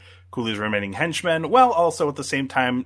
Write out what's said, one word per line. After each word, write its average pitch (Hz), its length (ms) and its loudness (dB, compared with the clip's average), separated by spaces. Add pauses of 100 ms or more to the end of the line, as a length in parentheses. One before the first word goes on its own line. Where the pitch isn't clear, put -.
(320)
Cooley's 110 260 -4
remaining 104 360 -2
henchmen, 160 560 -2
while 247 220 6
also 165 380 2
at 139 60 -6
the 139 80 -8
same 135 240 -2
time 127 380 0